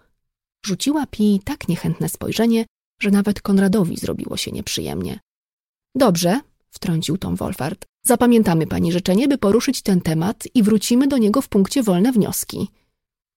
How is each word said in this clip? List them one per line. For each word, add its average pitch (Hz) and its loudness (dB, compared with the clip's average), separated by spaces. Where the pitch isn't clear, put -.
Rzuciła 269 -2
Pi 208 2
tak - -6
niechętne 165 -2
spojrzenie, 226 0
że 202 0
nawet 202 0
Konradowi 196 2
zrobiło - -8
się - -6
nieprzyjemnie. 78 -8
„Dobrze”, 196 2
wtrącił 165 -4
Tom 180 -6
Wolfart, 180 -6
„zapamiętamy 220 4
pani 170 -2
życzenie, 185 2
by 277 2
poruszyć 220 0
ten 185 2
temat 165 -2
i 240 4
wrócimy 226 2
do 277 0
niego 220 2
w - -6
punkcie 214 0
wolne 208 2
wnioski”. - -2